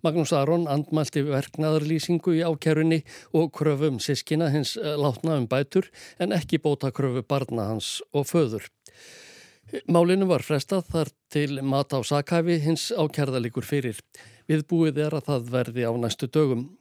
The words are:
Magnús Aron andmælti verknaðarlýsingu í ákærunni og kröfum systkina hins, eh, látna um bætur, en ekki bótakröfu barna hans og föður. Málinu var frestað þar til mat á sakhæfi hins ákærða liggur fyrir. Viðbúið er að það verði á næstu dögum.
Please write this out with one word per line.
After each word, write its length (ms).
Magnús 320
Aron 320
andmælti 560
verknaðarlýsingu 1120
í 80
ákærunni 560
og 240
kröfum 400
systkina 560
hins, 240
eh, 160
látna 480
um 80
bætur, 400
en 100
ekki 320
bótakröfu 640
barna 480
hans 300
og 160
föður. 400
Málinu 400
var 160
frestað 480
þar 160
til 320
mat 260
á 160
sakhæfi 560
hins 320
ákærða 480
liggur 240
fyrir. 320
Viðbúið 600
er 100
að 80
það 240
verði 400
á 80
næstu 320
dögum. 520